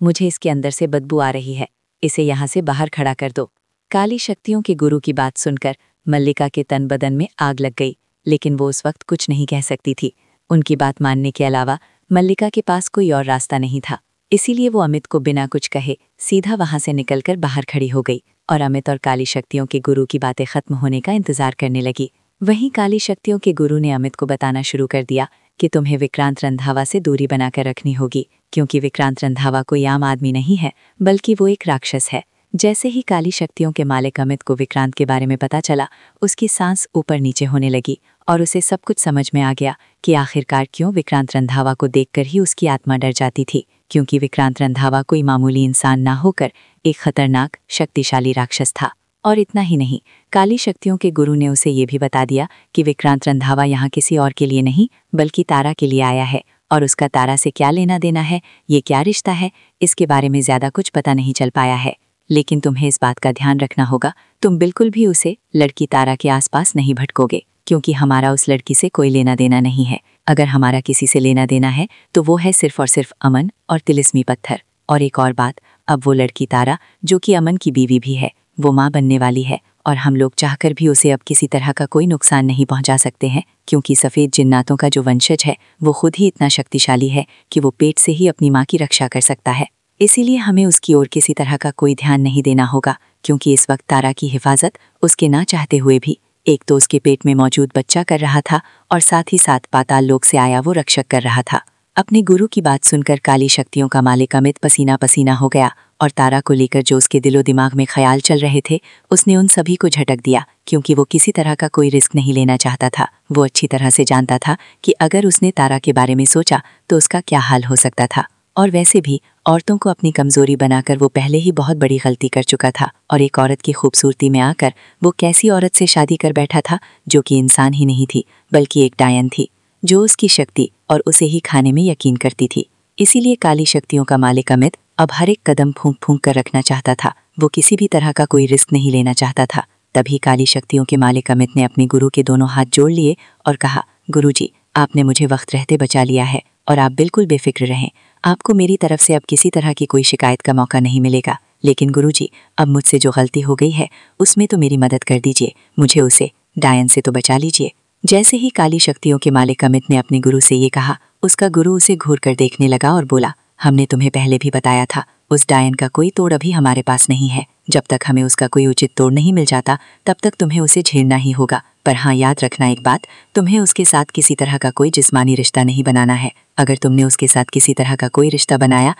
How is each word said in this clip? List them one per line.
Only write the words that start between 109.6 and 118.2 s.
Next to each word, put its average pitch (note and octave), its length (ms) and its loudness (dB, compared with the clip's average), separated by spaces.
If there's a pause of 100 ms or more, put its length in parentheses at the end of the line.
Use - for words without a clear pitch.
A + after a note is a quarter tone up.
को F3 120 0
झटक C#3 360 0
दिया, B2+ 220 2 (200)
क्योंकि D3+ 280 0
वो C#3 100 4
किसी - 280 0
तरह D#3 220 0
का D3+ 140 -4
कोई D3 200 2
रिस्क C3+ 260 0
नहीं C#3 180 2
लेना C3 240 2
चाहता B2+ 320 -2
था। - 200 -4 (240)
वो C#3+ 120 4
अच्छी - 220 -2
तरह C3 240 0
से C#3 140 2
जानता B2+ 340 0
था D3+ 180 -2 (280)
कि - 80 2
अगर F#3+ 340 2
उसने F#3 240 2
तारा C3+ 280 0
के C#3 140 -2
बारे B2+ 220 2
में C3 100 2
सोचा D3+ 380 0 (260)
तो E3+ 80 4
उसका E3 240 0
क्या D3 200 0
हाल B2 240 0
हो B2+ 120 -2
सकता B2 300 0
था। - 200 -4 (300)